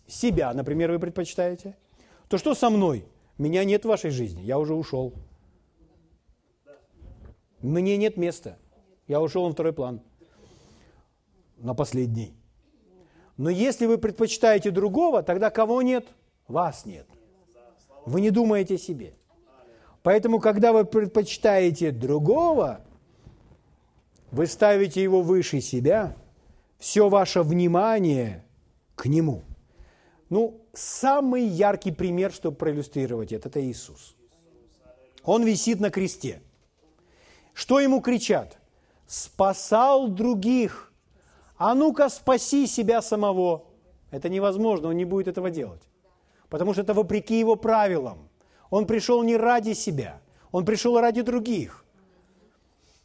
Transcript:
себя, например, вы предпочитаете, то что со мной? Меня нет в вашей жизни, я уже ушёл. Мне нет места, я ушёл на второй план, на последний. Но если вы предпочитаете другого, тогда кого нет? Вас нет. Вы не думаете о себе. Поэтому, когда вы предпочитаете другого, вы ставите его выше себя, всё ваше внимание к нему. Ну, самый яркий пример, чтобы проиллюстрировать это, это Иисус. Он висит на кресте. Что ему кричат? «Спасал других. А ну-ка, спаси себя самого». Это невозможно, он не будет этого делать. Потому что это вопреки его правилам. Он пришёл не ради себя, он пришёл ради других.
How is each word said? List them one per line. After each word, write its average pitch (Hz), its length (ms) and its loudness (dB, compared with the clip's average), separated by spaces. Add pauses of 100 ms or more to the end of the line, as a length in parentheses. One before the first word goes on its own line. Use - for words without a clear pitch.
себя, 160 480 -2
например, 147 380 -2
вы 175 80 -2
предпочитаете, 180 760 -6 (520)
то 196 100 -2
что 285 160 0
со 233 160 2
мной? 170 380 0 (300)
Меня 165 260 -2
нет 202 220 0
в - 20 -2
вашей 185 240 -2
жизни, 104 320 -6
я 131 160 -2
уже 156 160 -2
ушёл. 131 380 -6 (2500)
Мне 180 360 0
нет 208 200 -2
места, 170 420 -6 (480)
я 147 120 0
ушёл 175 280 -2
на 160 60 -4
второй 160 200 -2
план, 123 280 -8 (1600)
на 120 160 -8
последний. 127 600 -4 (1000)
Но 147 120 -2
если 233 380 0
вы 226 100 4
предпочитаете 214 720 2
другого, 202 540 2
тогда 190 260 0
кого 226 320 0
нет? 247 240 0 (420)
Вас 156 380 -4
нет. 180 220 -16 (1000)
Вы 151 160 -2
не 214 80 2
думаете 202 460 2
о - 20 -6
себе. 131 380 -12 (880)
Поэтому, 220 360 4
когда 220 340 4
вы 220 120 6
предпочитаете 196 1080 2
другого, 151 880 0 (1500)
вы 151 160 0
ставите 196 540 2
его 190 200 2
выше 170 400 0
себя, 151 540 0 (600)
всё 208 320 2
ваше 190 320 4
внимание 170 1000 0 (520)
к - 100 -12
нему. 147 380 0 (840)
Ну, 220 320 -2 (120)
самый 262 720 0
яркий 196 460 0
пример, 180 400 -2
чтобы 156 240 -6
проиллюстрировать 131 800 -4
это, 110 160 -10
это 147 100 -6
Иисус. 120 560 -10 (1080)
Он 214 200 2
висит 220 360 0
на 208 100 0
кресте. - 520 -6 (1120)
Что - 260 2
ему 269 220 4
кричат? 208 560 -2 (500)
«Спасал 233 1000 2
других. 226 840 -2 (640)
А 214 180 2
ну-ка, 285 340 4
спаси 262 580 0
себя 226 340 0
самого». 185 640 0 (440)
Это 143 200 -6
невозможно, 196 580 0
он 165 100 -2
не 180 80 -2
будет 190 220 -2
этого 180 240 -6
делать. 113 320 -10 (640)
Потому 180 240 -2
что 202 80 -2
это 202 120 -2
вопреки 214 440 0
его 220 200 2
правилам. 185 720 0 (400)
Он 202 180 2
пришёл 233 360 0
не 233 120 2
ради 226 380 2
себя, 131 480 -6 (320)
он 180 100 0
пришёл 220 340 2
ради 233 240 2
других. 226 640 -4 (1200)